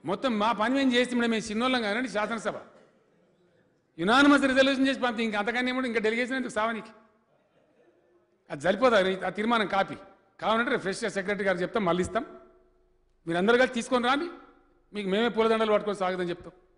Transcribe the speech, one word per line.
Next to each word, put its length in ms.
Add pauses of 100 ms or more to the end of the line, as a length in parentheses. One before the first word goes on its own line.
మొత్తం 220 (100)
మా 80 (100)
పని 200
మేము 160
చేస్తే 240
మేడం, 160
మేము 140
చిన్నోళ్ళం 380
కాదండి 280
శాసనసభ. 420 (1400)
యునానిమస్ 500
రిజల్యూషన్ 380
చేసి 160
పంపి 220
ఇంకా 140
అంతకన్నా 300
ఏముంది, 200
ఇంకా 160
డెలిగేషన్ 320
ఎందుకు 180
సావనికి? 340 (1600)
అది 160
సరిపోదా? 300 (300)
ఆ 100
తీర్మానం 380
కాపీ 220 (440)
కావాలంటే 320
రేపు 120
ఫ్రెష్‌గా 320
సెక్రటరీ 300
గారు 160
చెప్తాం, 260
మళ్ళీ 180
ఇస్తాం. 180 (1000)
మీరు 160
అందరూ 200
కలిసి 160
తీసుకొని 320
రాండి, 180 (640)
మీకు 200
మేమే 240
పూలదండలు 380
పట్టుకొని 260
స్వాగతం 300
చెప్తాం. 220 (240)